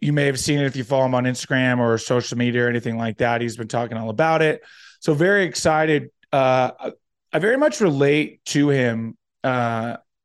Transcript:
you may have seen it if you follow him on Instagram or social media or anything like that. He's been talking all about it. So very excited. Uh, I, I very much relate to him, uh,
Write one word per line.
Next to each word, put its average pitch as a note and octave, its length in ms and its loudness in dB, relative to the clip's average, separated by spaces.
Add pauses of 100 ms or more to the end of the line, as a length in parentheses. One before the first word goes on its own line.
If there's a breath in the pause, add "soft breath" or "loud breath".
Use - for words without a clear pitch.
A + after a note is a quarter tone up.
you D3 120 0
may C#3+ 120 2
have C3 140 0
seen D3 200 0
it C#3+ 60 0
if C3 100 -2
you C3 80 -6
follow C3+ 220 0
him B2+ 100 0
on B2 80 0
Instagram B2+ 560 0
or A#2 180 2
social B2 400 -2
media A#2+ 280 0
or A#2+ 40 2
anything A#2 280 -4
like A2+ 200 -4
that. A#2 240 0
He's A#2 140 -6
been A2+ 120 -12
talking A#2 300 -4
all A2+ 120 -6
about D#3+ 320 2
it. D3+ 200 0 (380 loud breath)
So - 140 0
very F#3 320 2
excited. D#3 640 0 (220)
Uh, C3 480 2
I, - 120 -8 (420)
I D#3 60 0
very A3 180 0
much D4 240 0
relate D3 640 2
to C#3+ 240 2
him, A#2 480 0 (260)
uh, A#2 540 -2 (280)